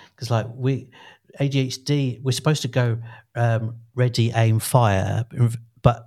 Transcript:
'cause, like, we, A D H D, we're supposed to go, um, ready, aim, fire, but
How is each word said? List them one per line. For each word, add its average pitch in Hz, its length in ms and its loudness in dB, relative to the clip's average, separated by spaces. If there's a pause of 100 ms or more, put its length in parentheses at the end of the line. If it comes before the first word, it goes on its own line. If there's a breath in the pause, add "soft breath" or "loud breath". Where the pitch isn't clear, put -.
(160 loud breath)
'cause, 117 160 -8
like, 113 200 0
we, 131 380 -4 (480 loud breath)
A 143 100 0
D 135 120 0
H 131 240 -4
D, 139 400 -2
we're 127 80 0
supposed 156 300 0
to 131 60 -4
go, 117 320 0 (360 loud breath)
um, 117 400 0 (180)
ready, 120 380 2
aim, 113 260 2
fire, 101 680 2 (560)
but 120 260 2